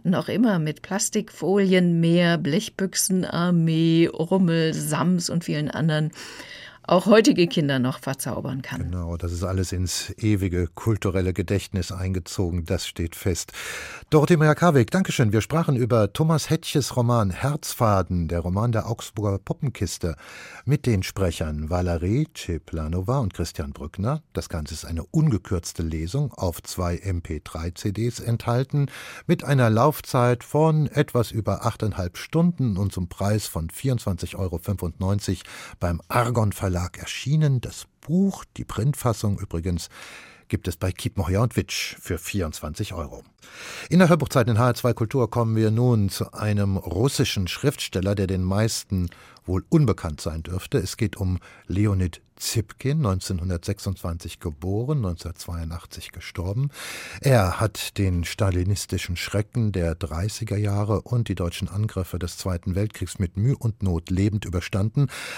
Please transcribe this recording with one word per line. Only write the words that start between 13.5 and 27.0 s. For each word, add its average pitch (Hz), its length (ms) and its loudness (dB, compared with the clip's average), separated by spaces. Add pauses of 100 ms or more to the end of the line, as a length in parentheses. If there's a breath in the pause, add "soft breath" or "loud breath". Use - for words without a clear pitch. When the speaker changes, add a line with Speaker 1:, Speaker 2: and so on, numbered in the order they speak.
Speaker 2:
Dorothee 156 260 6
Meyer-Karweg, 151 540 6
Dankeschön. 147 420 2
Wir 107 100 4
sprachen 156 340 0
über 110 360 4
Thomas 156 380 2
Hettches - 460 0
Roman 117 340 4
Herzfaden, 95 960 0
der 85 140 0
Roman 101 320 0
der 110 160 0
Augsburger 104 500 -4
Puppenkiste, - 800 -4 (480 loud breath)
mit 147 200 0
den 104 200 2
Sprechern 78 640 -2
Valerie 90 640 0
Czeplanova 87 880 -4
und 98 120 -2
Christian 78 400 -6
Brückner. 101 600 -6
Das - 160 -6
Ganze 78 260 -6
ist - 100 -10
eine 80 200 -6
ungekürzte 104 800 0
Lesung 85 480 -4
auf - 320 -4
zwei 87 320 -4
M 90 260 -4